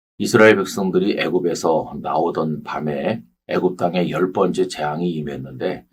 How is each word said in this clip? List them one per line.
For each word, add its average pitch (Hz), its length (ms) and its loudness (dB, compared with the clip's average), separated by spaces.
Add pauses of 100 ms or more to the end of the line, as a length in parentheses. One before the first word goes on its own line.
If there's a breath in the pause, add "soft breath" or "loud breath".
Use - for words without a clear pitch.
(180)
이스라엘 107 380 6
백성들이 95 600 0
애굽에서 80 840 0
나오던 78 600 -2
밤에 73 600 -4 (240)
애굽 90 320 0
땅에 87 320 0
열 90 220 0
번째 90 360 2
재앙이 80 440 -4
임했는데 82 800 -6